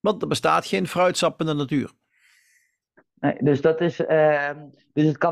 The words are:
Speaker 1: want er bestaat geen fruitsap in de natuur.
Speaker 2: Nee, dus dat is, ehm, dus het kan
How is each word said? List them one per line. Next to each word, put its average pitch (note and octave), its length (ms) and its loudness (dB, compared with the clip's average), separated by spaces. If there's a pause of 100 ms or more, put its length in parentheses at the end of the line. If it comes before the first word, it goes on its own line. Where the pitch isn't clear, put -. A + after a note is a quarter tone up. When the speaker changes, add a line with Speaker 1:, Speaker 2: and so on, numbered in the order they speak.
Speaker 1:
want G3 220 -2
er D#3 60 -6
bestaat D#3+ 380 0
geen F#3+ 220 -2
fruitsap F3 520 0
in E3+ 60 -2
de D#3 80 -2
natuur. C#3+ 360 -2 (1200)
Speaker 2:
Nee, - 260 -2
dus C#3 200 2
dat D#3+ 200 2
is, F3 240 -2
ehm, D3+ 520 2 (360)
dus D3+ 140 2
het D3+ 120 0
kan E3+ 120 0